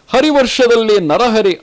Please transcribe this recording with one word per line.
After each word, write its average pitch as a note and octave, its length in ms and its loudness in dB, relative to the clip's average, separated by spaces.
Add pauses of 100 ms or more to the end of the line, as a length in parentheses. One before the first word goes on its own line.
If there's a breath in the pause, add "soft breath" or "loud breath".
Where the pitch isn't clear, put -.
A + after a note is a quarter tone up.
ಹರಿವರ್ಷದಲ್ಲಿ A#3+ 920 0
ನರಹರಿ G3 640 0